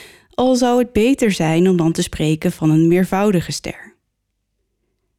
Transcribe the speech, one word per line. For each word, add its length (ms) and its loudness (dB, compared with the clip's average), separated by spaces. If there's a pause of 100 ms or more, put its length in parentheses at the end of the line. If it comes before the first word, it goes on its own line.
(340)
al 220 0
zou 240 0
het 140 -4
beter 380 2
zijn 380 0
om 80 2
dan 140 0
te 100 -4
spreken 500 -4
van 180 -2
een 180 4
meervoudige 640 0
ster. 440 -12 (1200)